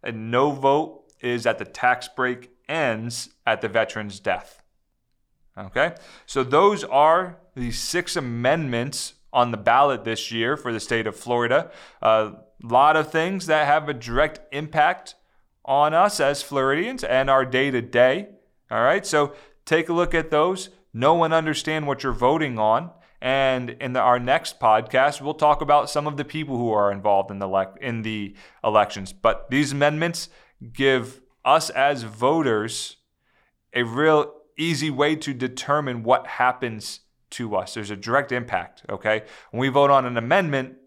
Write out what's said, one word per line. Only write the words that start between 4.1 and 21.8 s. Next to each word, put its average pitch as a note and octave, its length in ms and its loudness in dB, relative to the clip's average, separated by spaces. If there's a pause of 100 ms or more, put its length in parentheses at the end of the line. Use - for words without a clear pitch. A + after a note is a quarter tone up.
death. - 420 -6 (920)
Okay, B2 380 -2 (320)
so C3+ 180 -2
those E3+ 400 4
are E3 540 2 (160)
the B2 160 -6
six E3 460 -6
amendments B2+ 1000 -2 (180)
on B2 180 2
the A2 60 -4
ballot B2 480 2
this A2+ 260 -6
year A#2 280 -2
for A#2+ 140 -6
the A2 80 -6
state A2+ 260 -2
of G2+ 100 -6
Florida. A#2+ 540 0 (320)
A A2 300 2 (300)
lot C3+ 340 4
of D3+ 140 0
things F3+ 360 -4
that D#3 200 2
have D3+ 220 2
a C#3+ 60 -4
direct B2 460 -2 (120)
impact D#3 600 0 (500)
on D3 300 2
us F#3+ 260 2
as C#3+ 220 0
Floridians C#3 600 -2
and C3+ 280 0
our C3+ 140 4
day-to-day. B2+ 840 2 (420)
All A2+ 120 0
right, D#3+ 240 2
so D3 280 0 (300)
take D#3+ 240 0
a E3+ 40 -2
look E3+ 220 0
at D#3+ 160 -2
those. F3 400 0 (220)
Know D#3 320 2
and D#3+ 100 0
understand D#3 520 -2